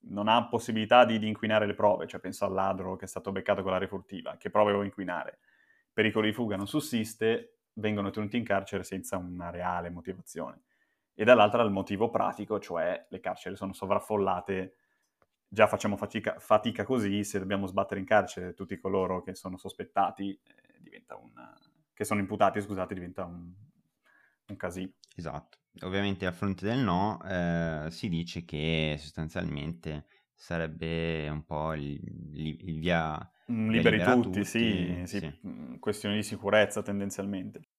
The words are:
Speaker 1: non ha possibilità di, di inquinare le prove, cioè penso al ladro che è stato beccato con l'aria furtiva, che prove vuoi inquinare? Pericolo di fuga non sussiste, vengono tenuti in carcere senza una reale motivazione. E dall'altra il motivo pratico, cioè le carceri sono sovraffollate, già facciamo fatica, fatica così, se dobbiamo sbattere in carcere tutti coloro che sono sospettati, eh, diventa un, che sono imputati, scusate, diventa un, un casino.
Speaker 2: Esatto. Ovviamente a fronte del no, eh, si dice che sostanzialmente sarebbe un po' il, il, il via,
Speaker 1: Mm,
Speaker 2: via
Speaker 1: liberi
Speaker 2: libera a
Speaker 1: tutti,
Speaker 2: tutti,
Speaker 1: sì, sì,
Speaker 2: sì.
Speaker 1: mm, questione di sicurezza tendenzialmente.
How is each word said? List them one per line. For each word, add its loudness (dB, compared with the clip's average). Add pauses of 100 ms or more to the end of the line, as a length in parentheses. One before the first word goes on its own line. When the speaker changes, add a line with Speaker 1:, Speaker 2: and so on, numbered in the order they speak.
Speaker 1:
non -2
ha 6
possibilità 6
di, 2
di -2
inquinare 2
le -2
prove, 4
cioè -10
penso -4
al 0
ladro -2
che -12
è -12
stato -8
beccato 0
con -2
l'aria 0
furtiva, -10
che -8
prove 6
vuoi 2
inquinare? -6 (540)
Pericolo 2
di 2
fuga -4
non -4
sussiste, -2 (140)
vengono -2
tenuti -4
in 0
carcere -2
senza -8
una -8
reale -4
motivazione. -12 (520)
E -2
dall'altra 10
il 4
motivo 0
pratico, -2
cioè -2
le -10
carceri -6
sono -6
sovraffollate, 0 (760)
già 8
facciamo 0
fatica, -4
fatica 2
così, 0
se -4
dobbiamo -2
sbattere -2
in -6
carcere 2
tutti -10
coloro 0
che -10
sono -10
sospettati, -4
eh, -18
diventa -20
un, -20 (600)
che -6
sono 0
imputati, 2
scusate, -4
diventa -8
un, -14 (960)
un -12
casino. -6 (240)
Speaker 2:
Esatto. -10 (220)
Ovviamente -2
a 2
fronte -4
del 0
no, 2
eh, 0
si -8
dice -4
che 0
sostanzialmente -8 (280)
sarebbe -4
un -6
po' -4
il, -6 (360)
il, -6
il -4
via, 0 (180)
Speaker 1:
Mm, 0
Speaker 2:
via 4
Speaker 1:
liberi 6
Speaker 2:
libera 4
a 6
Speaker 1:
tutti, 4
Speaker 2:
tutti, 0
Speaker 1:
sì, 0
sì, -6
Speaker 2:
sì. -10
Speaker 1:
mm, -12
questione -2
di 0
sicurezza 4
tendenzialmente. -6 (160)